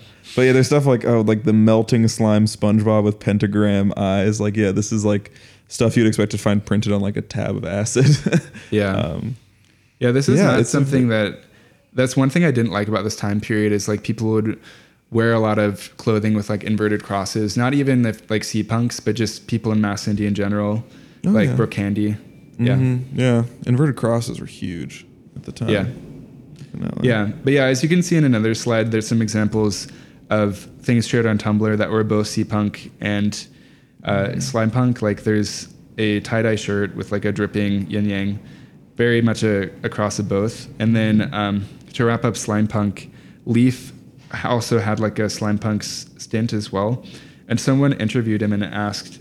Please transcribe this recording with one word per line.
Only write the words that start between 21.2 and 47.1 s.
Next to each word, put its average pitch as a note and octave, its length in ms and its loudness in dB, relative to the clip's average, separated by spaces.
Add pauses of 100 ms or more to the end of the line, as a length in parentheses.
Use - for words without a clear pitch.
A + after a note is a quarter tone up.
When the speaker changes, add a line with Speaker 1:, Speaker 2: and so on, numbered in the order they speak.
Speaker 1:
Oh, F3+ 40 2
Speaker 2:
like G3+ 200 4
Speaker 1:
yeah. B2 60 0
Speaker 2:
Brooke A2+ 160 0
Candy. G#2 440 -2 (420)
Yeah. B2 180 2
Speaker 1:
Mm-hmm. B2+ 420 -2
Yeah. A#2+ 260 2 (220)
Inverted B2 300 2
crosses A#2 440 -2
were - 60 -12
huge - 580 -12 (320)
at - 60 -16
the - 100 -14
time. A2 160 -8
Speaker 2:
Yeah. G2+ 180 2 (720)
Speaker 1:
Definitely. - 520 -4
Speaker 2:
Yeah. G#2+ 220 0 (140)
But C3+ 80 2
yeah, C#3 120 4
as C3 180 0
you D#3+ 60 2
can F3+ 140 4
see F3 140 0
in D#3 80 4
another A2+ 300 2
slide, A2+ 380 0
there's A2 140 0
some A2+ 160 0
examples G#2+ 640 0 (420)
of G#2 260 0 (240)
things A#2 260 0
shared A#2 200 2
on A2 120 2
Tumblr G#2+ 380 0
that G#2 140 0
were A2 140 2
both G#2+ 240 0
C-punk G#2 640 -4 (100)
and, G#2 460 -2 (580)
uh, G2+ 80 -2 (160)
Speaker 1:
Mm-hmm. F#2 120 -6
Speaker 2:
slime A2 300 0
punk. B2 320 0
Like, G#2 220 -2
there's G#2+ 440 -2 (300)
a G#2 220 0
tie-dye A2 360 0
shirt G2+ 400 -4
with, G#2 160 -8
like, G#2 140 -2
a G#2 60 0
dripping G2+ 580 -2
yin G#2 180 -2
yang, G2 300 -4 (580)
very A#2 240 2
much A2+ 220 0
a, G2+ 280 0 (120)
a A2+ 60 -2
cross G#2 300 -4
of G#2+ 100 -2
both. G2+ 400 -2 (100)
And A2+ 180 2
then, G#2+ 380 2
um, G2+ 320 -2 (280)
to B2 120 0
wrap A#2 180 0
up A#2 120 0
slime G#2+ 300 -2
punk, G#2 440 -4 (340)
Leaf A#2+ 480 0 (520)
also A#2+ 340 0
had, G#2+ 200 -2
like, G#2+ 200 -2
a G#2+ 100 0
slime G#2 300 -2
punk G#2+ 240 -2
s-, - 240 -12 (120)
stint A#2 360 -4
as G#2+ 180 -4
well. G#2 320 -2 (440)